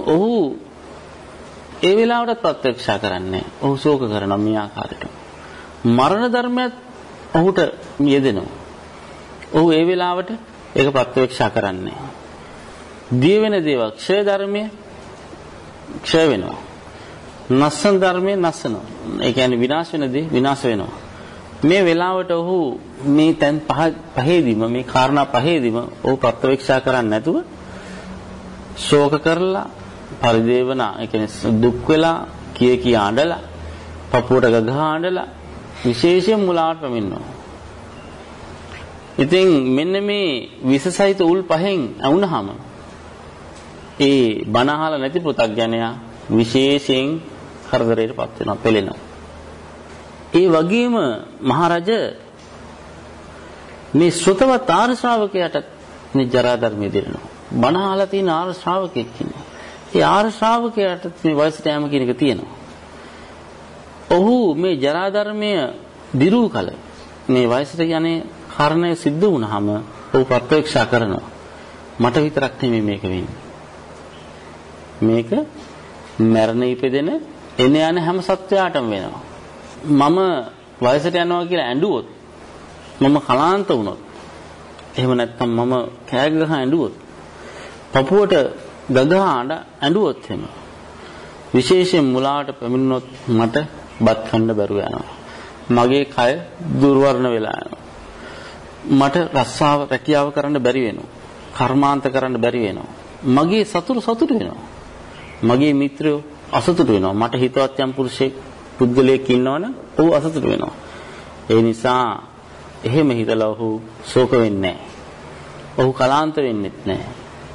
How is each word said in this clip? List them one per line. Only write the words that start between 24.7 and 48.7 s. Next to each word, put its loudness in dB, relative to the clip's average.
කාරණා 2
පහේදීම 2
ඔහු 0
ප්‍රත්‍යක්ෂ 0
කරන්නේ 0
නැතුව 0
ශෝක 2
කරලා, 0
පරිදේවනා, 2
ඒ -8
කියන්නේ -2
දුක් 2
වෙලා, 2
කිය 4
කිය 2
අඬලා, 0
පපුවට 2
ගගහ 2
අඬලා -2
විශේෂයෙන් 4
මුලාවට 0
පැමිණෙනවා. -6
ඉතින් 4
මෙන්න 2
මේ -2
විස 2
සහිත 2
උල් 4
පහෙන් 0
ඇවුනහම 0
ඒ 4
බණ 2
අහලා -2
නැති -2
පෘථග්ජනයා -2
විශේෂයෙන් 2
කරදරයටපත් 0
වෙනවා, -4
පෙළෙනවා. 0